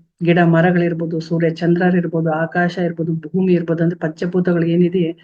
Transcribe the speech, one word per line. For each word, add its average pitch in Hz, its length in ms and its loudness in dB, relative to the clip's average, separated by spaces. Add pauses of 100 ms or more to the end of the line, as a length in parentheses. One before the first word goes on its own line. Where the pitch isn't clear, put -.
(240)
ಗಿಡ 175 160 2
ಮರಗಳಿರ್ಬೋದು, 170 800 2
ಸೂರ್ಯ 165 300 -2
ಚಂದ್ರರಿರ್ಬೋದು, 170 840 0
ಆಕಾಶ 170 460 -2
ಇರ್ಬೋದು, 170 360 -4
ಭೂಮಿ 180 400 0
ಇರ್ಬೋದು, 165 300 0
ಅಂದ್ರೆ 175 160 -2
ಪಂಚಭೂತಗಳು 175 680 -2
ಏನಿದೆ 170 460 2 (120)